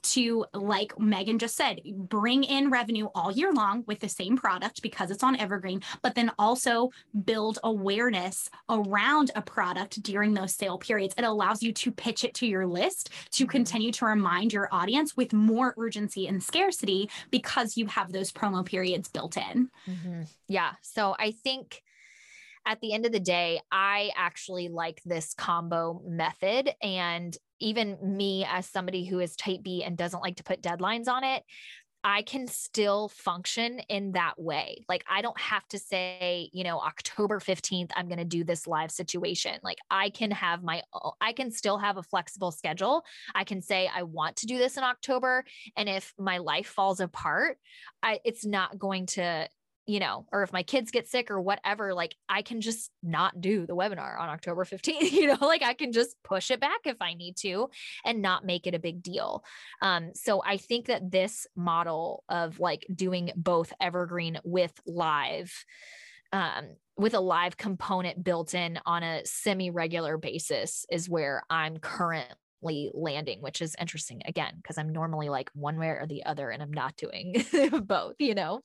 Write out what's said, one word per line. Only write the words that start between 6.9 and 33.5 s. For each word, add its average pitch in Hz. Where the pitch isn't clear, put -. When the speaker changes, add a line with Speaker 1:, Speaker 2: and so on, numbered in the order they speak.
Speaker 1:
build 220
awareness 202
around 226
a 214
product 190
during 208
those 190
sale 185
periods. 196
It 247
allows 214
you 226
to -
pitch -
it 247
to -
your 190
list 190
to 262
Speaker 2:
Mm-hmm. 262
Speaker 1:
continue 233
to -
remind 208
your 202
audience 220
with 254
more 220
urgency 208
and 190
scarcity 208
because 247
you 226
have 190
those 190
promo 190
periods 185
built 165
in. 247
Speaker 2:
Mm-hmm. 175
Yeah. 180
So 202
I 214
think 262
at 220
the 220
end 220
of 233
the 214
day, 175
I 202
actually 180
like 165
this 165
combo 170
method. 185
And 175
even 214
me 196
as 180
somebody 185
who 185
is 175
type -
B 180
and 175
doesn't 175
like 175
to -
put -
deadlines 190
on 254
it, 262
I 202
can 254
still 208
function 226